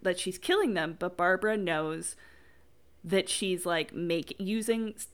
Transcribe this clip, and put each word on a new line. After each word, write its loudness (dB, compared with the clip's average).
that 0
she's -4
killing 2
them, -2
but -4
Barbara 4
knows -2
that 2
she's, 0
like, 0
make-, -2
using 0
s-, -12